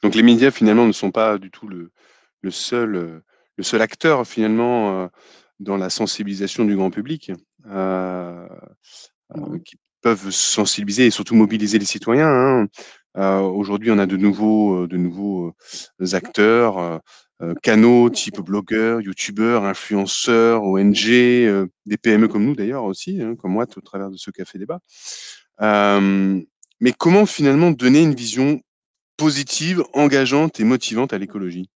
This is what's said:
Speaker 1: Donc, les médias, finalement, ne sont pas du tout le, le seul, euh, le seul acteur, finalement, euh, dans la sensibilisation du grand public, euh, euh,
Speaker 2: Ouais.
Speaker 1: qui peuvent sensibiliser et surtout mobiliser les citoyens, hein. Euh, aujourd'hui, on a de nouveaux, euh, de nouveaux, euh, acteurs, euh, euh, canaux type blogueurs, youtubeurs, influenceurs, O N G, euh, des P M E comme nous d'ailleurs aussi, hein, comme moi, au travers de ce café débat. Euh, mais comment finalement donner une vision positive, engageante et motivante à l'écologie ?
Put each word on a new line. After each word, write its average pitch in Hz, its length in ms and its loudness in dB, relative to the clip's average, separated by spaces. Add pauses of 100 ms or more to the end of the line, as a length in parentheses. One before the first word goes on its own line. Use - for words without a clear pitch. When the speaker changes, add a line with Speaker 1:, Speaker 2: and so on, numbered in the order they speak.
Speaker 1:
Donc, 101 120 0
les 110 80 4
médias, 120 280 6
finalement, 117 360 4
ne 107 60 2
sont 98 180 -4
pas 110 260 0
du 95 140 -12
tout - 180 -20
le, 87 240 -16 (480)
le 95 100 -6
seul, 113 460 -4
euh, 82 260 -10 (360)
le 98 40 -8
seul 110 200 0
acteur, 127 440 0
finalement, 110 680 0
euh, 92 160 -6 (500)
dans 101 180 -6
la 92 140 -4
sensibilisation 101 760 -6
du 104 100 2
grand 95 160 0
public, 120 420 -10 (340)
euh, 92 840 -6 (880)
euh, 156 100 -10
Speaker 2:
Ouais. 156 140 -10
Speaker 1:
qui - 160 -20 (240)
peuvent 98 300 -2
sensibiliser 101 760 -2
et 117 60 6
surtout 104 240 -6
mobiliser 107 440 2
les 101 60 -2
citoyens, 131 460 0
hein. 127 360 2 (520)
Euh, 95 220 0
aujourd'hui, 101 500 -2
on 107 80 4
a 98 80 2
de 95 100 -2
nouveaux, 101 680 2
euh, - 20 -8
de 87 100 -6
nouveaux, 90 560 -4 (480)
euh, 92 140 -4
acteurs, 107 640 2
euh, 85 200 -6 (440)
euh, 85 180 -6
canaux 120 480 6
type 110 320 -6
blogueurs, 110 600 -4
youtubeurs, 107 640 -2
influenceurs, 110 1000 0
O 95 160 0
N 101 160 4
G, 123 500 4
euh, 98 220 2 (200)
des 104 100 -4
P 113 160 0
M 107 140 4
E - 20 2
comme 104 160 0
nous 143 100 0
d'ailleurs 123 300 -6
aussi, 170 360 -8
hein, 117 140 -6
comme 101 160 -8
moi, 110 160 -2 (100)
au 98 40 -18
travers 98 300 -12
de 95 60 -16
ce - 140 -18
café 95 300 -14
débat. 139 180 -10 (840)
Euh, 101 800 2 (380)
mais 123 140 2
comment 190 340 4
finalement 151 460 2
donner 131 300 4
une 156 120 2
vision 123 460 -2 (560)
positive, 151 680 -2 (100)
engageante 139 680 2
et 107 40 0
motivante 120 480 -2
à 104 60 -4
l'écologie ? 92 580 -8